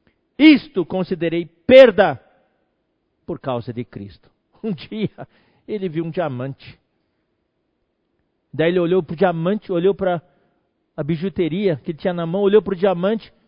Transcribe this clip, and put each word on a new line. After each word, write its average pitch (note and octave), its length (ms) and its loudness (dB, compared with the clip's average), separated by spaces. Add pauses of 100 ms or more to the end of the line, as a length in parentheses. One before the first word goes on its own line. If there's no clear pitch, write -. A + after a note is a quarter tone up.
(380)
isto C4+ 460 4
considerei E3+ 600 -6
perda G#3 760 6 (1000)
por F3 160 -12
causa B2 320 -6
de A#2 120 -10
Cristo." - 500 -18
<laughs> - 280 -20
Um A3 100 -6
dia - 560 -8 (380)
ele G3 220 -6
viu D#3+ 160 -6
um E3 60 -8
diamante. C3+ 680 -8 (1700)
Daí D#3+ 180 0
ele F3+ 100 0
olhou F3 220 0
pro E3+ 120 -10
diamante, F3 560 -2
olhou F3+ 240 0
pra F3+ 260 -4 (760)
a D#3 60 -8
bijuteria E3+ 760 -4
que - 160 -10
ele D3 60 -10
tinha F3+ 160 -4
na E3+ 120 -6
mão, F3 140 -4
olhou G3+ 220 4
pro G3 120 -6
diamante, F#3 580 -2 (160)